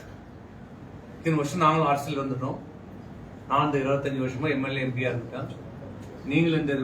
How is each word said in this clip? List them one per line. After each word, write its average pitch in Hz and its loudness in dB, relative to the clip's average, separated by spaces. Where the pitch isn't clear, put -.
இத்தனை 160 2
வருஷம் 165 0
நாங்களும் 156 6
அரசியல் 143 2
வந்துட்டோம். 131 -2
நான் 143 6
இந்த 143 4
இருபத்தஞ்சு 135 2
வருஷமா 131 0
எம் 135 0
எல் 135 -2
ஏ, 131 0
எம் 123 0
பி 127 2
யா 123 2
இருக்கேன். 123 -6
நீங்களும் 160 6
இந்த 143 2